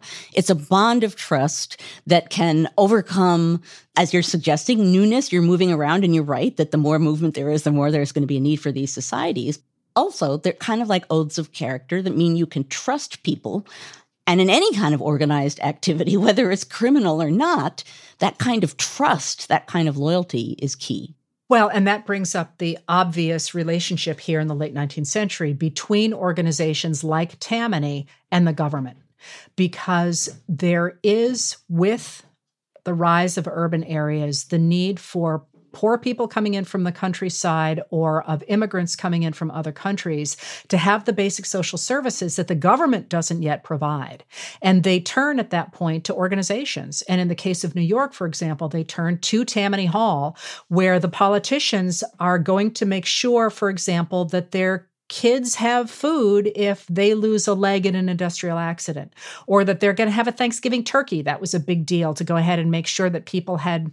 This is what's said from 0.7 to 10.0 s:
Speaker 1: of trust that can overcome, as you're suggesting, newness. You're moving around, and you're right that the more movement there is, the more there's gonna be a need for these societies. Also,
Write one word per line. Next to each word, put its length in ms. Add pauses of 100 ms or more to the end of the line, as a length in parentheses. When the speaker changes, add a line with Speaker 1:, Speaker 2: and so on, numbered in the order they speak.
Speaker 1:
of 140
trust 640 (240)
that 240
can 380 (100)
overcome, 800 (360)
as 160
you're 100
suggesting, 720
newness. 400
You're 100
moving 300
around, 320
and 100
you're 80
right 340
that 140
the 80
more 220
movement 340
there 160
is, 140
the 80
more 180
there's 220
gonna 160
be 80
a 40
need 200
for 100
these 220
societies. 640 (380)
Also, 400